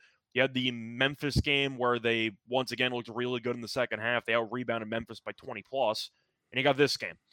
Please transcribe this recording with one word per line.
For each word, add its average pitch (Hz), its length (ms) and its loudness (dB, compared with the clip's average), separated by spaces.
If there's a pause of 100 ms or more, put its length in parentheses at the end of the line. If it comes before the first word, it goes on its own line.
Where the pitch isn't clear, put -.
(340)
You 120 80 6
had 131 120 4
the 127 180 0
Memphis 120 680 0
game 139 380 2
where 120 220 2
they, 113 320 2 (180)
once 127 240 0
again, 127 180 0
looked 120 160 -6
really 123 320 -2
good 120 160 -2
in 120 60 -10
the 113 80 -8
second 113 320 -2
half. 117 240 0
They 113 80 2
out-rebounded 117 560 -2
Memphis 113 320 -6
by 107 100 -10
twenty 110 320 -12
plus, 120 480 -2 (400)
and 123 80 -2
you 131 60 2
got 139 100 6
this 139 220 4
game. 87 180 -10 (180)